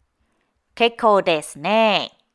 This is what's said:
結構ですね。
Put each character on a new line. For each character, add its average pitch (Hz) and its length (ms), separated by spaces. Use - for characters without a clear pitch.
結 233 220
構 208 260
で 165 180
す - 160
ね。 190 540